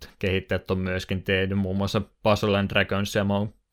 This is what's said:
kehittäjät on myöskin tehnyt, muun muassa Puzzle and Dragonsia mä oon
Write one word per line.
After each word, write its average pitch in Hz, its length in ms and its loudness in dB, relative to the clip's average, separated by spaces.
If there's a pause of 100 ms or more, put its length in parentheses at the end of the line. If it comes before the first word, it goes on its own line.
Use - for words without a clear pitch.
(180)
kehittäjät 95 520 -2
on 95 80 0
myöskin 92 440 -4
tehnyt, 95 360 0
muun 95 180 0
muassa 98 260 0 (200)
Puzzle 104 360 4
and 98 120 0
Dragonsia 98 540 0
mä 101 120 0
oon 104 180 -4 (180)